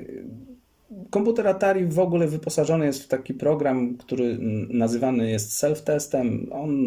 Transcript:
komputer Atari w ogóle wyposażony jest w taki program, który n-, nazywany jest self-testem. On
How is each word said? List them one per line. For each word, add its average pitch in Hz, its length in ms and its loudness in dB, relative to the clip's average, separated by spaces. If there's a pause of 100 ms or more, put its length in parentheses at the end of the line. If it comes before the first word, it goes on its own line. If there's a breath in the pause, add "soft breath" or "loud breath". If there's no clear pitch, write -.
(1120)
komputer 214 380 2
Atari 190 380 2
w 160 120 0
ogóle 170 280 4
wyposażony 156 600 0
jest 135 160 -2
w - 60 -20
taki 131 260 -4
program, 131 640 2
który 123 280 -2
n-, 110 460 -2
nazywany 120 600 2
jest 107 320 -4
self-testem. 147 880 0
On 151 180 -4 (160)